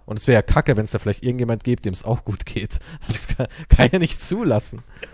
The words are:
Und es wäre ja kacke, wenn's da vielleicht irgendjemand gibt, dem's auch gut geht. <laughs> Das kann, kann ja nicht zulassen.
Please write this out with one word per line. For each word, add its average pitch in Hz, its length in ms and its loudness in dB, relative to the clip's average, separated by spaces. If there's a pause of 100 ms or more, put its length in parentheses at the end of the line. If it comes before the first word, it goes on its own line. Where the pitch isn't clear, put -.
Und 107 120 -10
es - 100 -12
wäre 127 80 6
ja 104 60 6
kacke, 147 360 2
wenn's 107 140 -2
da 110 80 -2
vielleicht - 240 -4
irgendjemand 123 400 -2
gibt, 120 220 -2
dem's 92 200 -6
auch 117 180 -2
gut - 220 -6
geht. - 340 -6 (140)
<laughs> - 140 -16
Das - 200 -6
kann, - 200 -2 (220)
kann 120 220 8
ja 190 80 2
nicht - 240 -2
zulassen. 180 560 -2 (340)